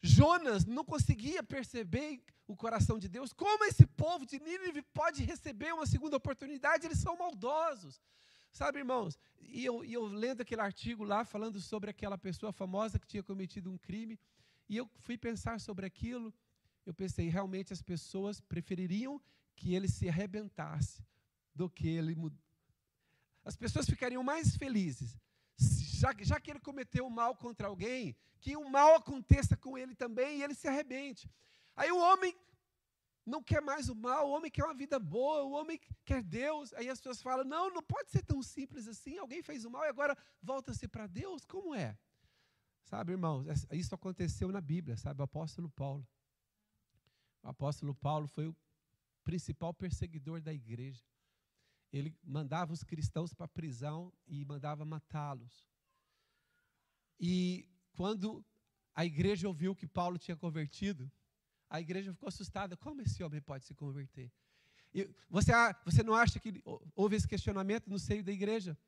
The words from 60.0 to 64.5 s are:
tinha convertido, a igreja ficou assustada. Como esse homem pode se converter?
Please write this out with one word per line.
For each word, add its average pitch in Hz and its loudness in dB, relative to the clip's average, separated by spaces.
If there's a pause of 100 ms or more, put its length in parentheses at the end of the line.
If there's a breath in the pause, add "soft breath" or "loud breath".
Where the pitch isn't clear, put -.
tinha 170 -8
convertido, 156 -6 (580)
a 160 -6
igreja 185 -6
ficou 208 -10
assustada. 190 -8
Como 285 -12
esse 196 0
homem 151 -6
pode 135 -12
se - -20
converter? 135 -12 (640 soft breath)